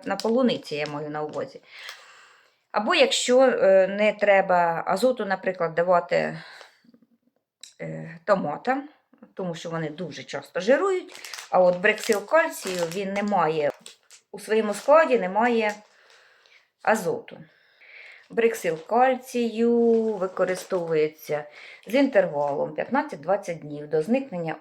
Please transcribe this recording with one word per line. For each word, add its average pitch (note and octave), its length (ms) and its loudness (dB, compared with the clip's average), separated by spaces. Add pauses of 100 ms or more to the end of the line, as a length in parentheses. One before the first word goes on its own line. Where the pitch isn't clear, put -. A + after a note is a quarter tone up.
на G3 100 -2
полуниці, A3+ 600 0
я D3 100 -4
маю D3 240 -8
на D3+ 140 -6
увазі. C#3+ 380 -10 (1120)
Або A3 240 0
якщо, B3+ 460 4
е, F#3+ 460 4
не G#3 260 0
треба F#3 720 2
азоту, A3+ 400 0
наприклад, F#3 500 -4
давати, E3+ 640 2 (1400)
е, D#3+ 440 -12
томатам, G#3+ 640 -2 (440)
тому F3 220 -8
що E3+ 140 -12
вони E3 200 -4
дуже D3+ 340 -12
часто - 360 -10
жирують, E4 560 0 (340)
а F#3 100 4
от F3+ 180 6
бриксил G#3 480 0
кальцію, D4+ 680 0
він G3 200 -6
не G3+ 100 -2
має, D#3+ 480 0 (600)
у G3 80 -14
своєму G#3+ 340 0
складі C#4 460 4
не F#3 100 -4
має G#3+ 440 0 (1080)
азоту. F#3 560 -2 (920)
Бриксил F#3 560 -2
кальцію A#3+ 880 0 (400)
використовується F3 1300 -2 (420)
з G3 80 -4
інтервалом D#3 800 0
п'ятнадцять-двадцять F3+ 840 -4
днів D3 280 -12
до D#3 140 0
зникнення F3 600 -4